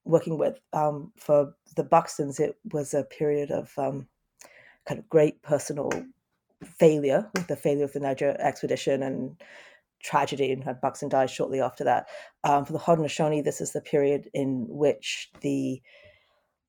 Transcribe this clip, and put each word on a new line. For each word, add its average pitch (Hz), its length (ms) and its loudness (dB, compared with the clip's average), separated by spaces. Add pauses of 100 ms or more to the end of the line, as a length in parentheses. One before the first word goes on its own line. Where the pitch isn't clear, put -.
working 160 340 2
with, 147 220 0 (120)
um, 151 440 -2
for 147 380 2 (200)
the 151 100 -2
Buxtons, 143 540 2
it 151 180 0 (160)
was 147 220 -4
a 143 100 2
period 147 460 -2
of, - 260 -4
um, 135 300 -4 (800)
kind - 120 -6
of - 100 -18
great 156 340 4
personal 143 480 -2 (760)
failure 156 720 4
with 180 140 -4
the 143 80 -2
failure 143 280 0
of 139 80 -4
the 143 80 -6
Niger 139 400 0
expedition 135 640 0
and 135 380 -6 (640)
tragedy, 139 500 0
and 131 120 -6
had 131 160 -6
Buxton 139 300 -4
die 135 160 4
shortly 135 340 -4
after 127 240 -4
that. 127 240 2 (360)
Um, 143 200 2
for - 80 -6
the 156 60 -4
Haudenosaunee, 156 640 2
this 147 160 -4
is 156 120 -6
the 147 100 -6
period 143 500 0
in 131 360 -2
which - 640 -2 (120)
the 135 400 -4 (880)